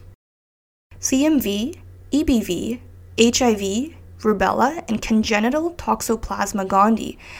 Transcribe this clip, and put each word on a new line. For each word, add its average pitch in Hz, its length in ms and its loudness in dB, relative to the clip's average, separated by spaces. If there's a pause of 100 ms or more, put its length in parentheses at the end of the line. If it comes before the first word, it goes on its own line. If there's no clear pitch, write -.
(1000)
C 269 260 2
M 311 140 4
V, 208 400 -4 (300)
E 285 120 2
B 277 180 2
V, 202 400 -4 (380)
H 233 240 4
I 233 120 4
V, 208 420 -4 (240)
rubella, 214 680 0
and 214 140 -4
congenital 226 680 0
Toxoplasma 208 960 -4
gondii 202 500 2 (240)